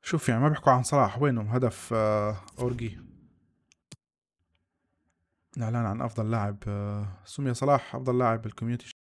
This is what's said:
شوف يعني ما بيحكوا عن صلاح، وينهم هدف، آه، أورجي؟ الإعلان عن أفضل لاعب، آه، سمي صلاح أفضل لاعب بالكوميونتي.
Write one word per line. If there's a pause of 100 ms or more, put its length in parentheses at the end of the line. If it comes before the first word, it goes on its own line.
شوف
يعني
ما
بيحكوا
عن
صلاح،
وينهم
هدف،
آه، (220)
أورجي؟ (2500)
الإعلان
عن
أفضل
لاعب، (100)
آه، (180)
سمي
صلاح
أفضل
لاعب
بالكوميونتي. (100)